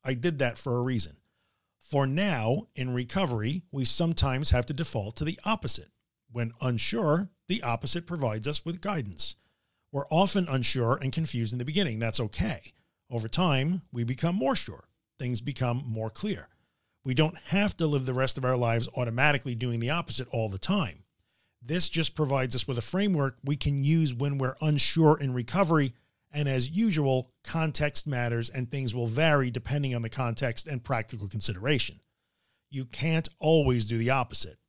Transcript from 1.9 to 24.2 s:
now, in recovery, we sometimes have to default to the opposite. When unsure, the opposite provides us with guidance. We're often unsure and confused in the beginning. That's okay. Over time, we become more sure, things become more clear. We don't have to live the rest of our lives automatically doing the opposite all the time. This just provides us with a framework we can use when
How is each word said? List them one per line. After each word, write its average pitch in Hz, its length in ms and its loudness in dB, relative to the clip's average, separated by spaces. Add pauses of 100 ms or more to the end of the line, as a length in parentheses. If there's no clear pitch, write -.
now, 147 680 0
in 127 160 -4
recovery, 123 800 -2
we 135 140 -4
sometimes 147 680 2
have 123 160 4
to 147 80 -6
default 120 420 -4
to 151 80 -4
the - 200 -4
opposite. 208 480 -2 (360)
When 117 320 -4
unsure, 156 720 0 (160)
the 214 160 -2
opposite 127 460 -2
provides 131 400 -2
us 147 160 -2
with 170 160 -6
guidance. 143 560 -4 (560)
We're 139 160 -4
often 180 400 2
unsure 131 480 2
and 131 160 -4
confused 120 400 -2
in 123 80 -6
the 123 40 -6
beginning. 147 360 -2
That's 113 180 0
okay. 127 540 -4 (360)
Over 113 200 -4
time, 160 540 0 (100)
we 120 100 -4
become 135 320 -2
more 254 220 0
sure, - 320 -6 (300)
things 123 220 -4
become 127 460 -2
more 110 240 -4
clear. - 380 -6 (560)
We 131 100 0
don't 156 220 4 (120)
have 196 280 2
to 165 100 0
live 139 200 0
the 131 80 -2
rest 131 240 2
of 127 60 -4
our 127 120 2
lives 117 400 2
automatically 131 580 2
doing 117 260 -2
the 120 100 -2
opposite 156 400 -4
all 113 180 -2
the 98 100 -6
time. 160 460 -2 (560)
This 151 280 2
just 165 260 0
provides 131 400 0
us 123 140 0
with 120 100 -2
a 117 40 -4
framework 175 600 0
we 143 120 0
can 139 280 0
use 156 300 2
when 139 240 -2